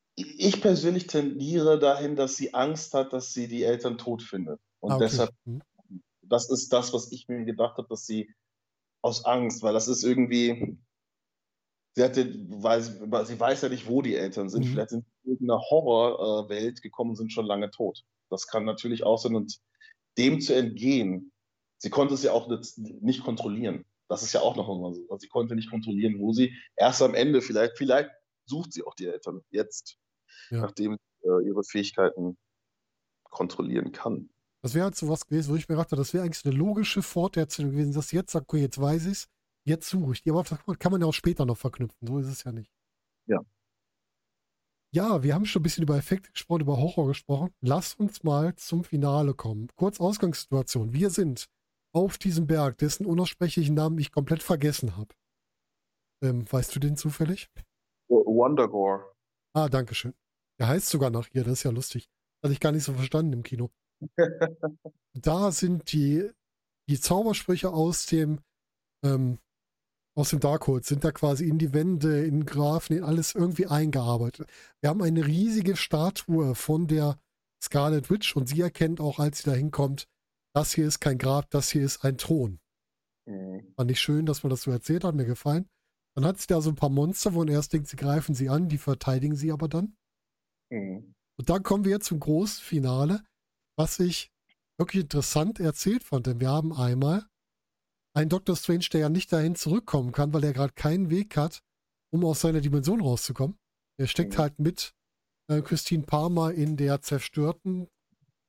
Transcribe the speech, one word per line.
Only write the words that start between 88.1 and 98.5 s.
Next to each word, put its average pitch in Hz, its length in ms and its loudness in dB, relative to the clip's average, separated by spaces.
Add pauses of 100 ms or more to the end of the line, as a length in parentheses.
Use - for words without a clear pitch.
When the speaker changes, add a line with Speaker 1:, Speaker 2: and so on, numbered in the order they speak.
Speaker 2:
sie 131 140 0
an, 160 200 2
die 151 100 0
verteidigen 135 580 0
sie 156 160 -2
aber 151 160 -4
dann. 170 280 -2 (760)
Speaker 1:
Mhm. 98 440 -8 (240)
Speaker 2:
Und 127 100 -4
dann 190 140 2
kommen 196 220 0
wir 196 160 2
zum 160 200 -4
großen 165 420 -2
Finale, 143 640 0 (540)
was 156 200 0
ich 175 320 -2 (480)
wirklich 175 260 0
interessant 151 560 0
erzählt 190 440 0
fand, 131 220 -2
denn 120 140 0
wir 131 100 2
haben 160 220 0
einmal 135 540 0 (880)
einen 156 140 2
Doctor 180 280 0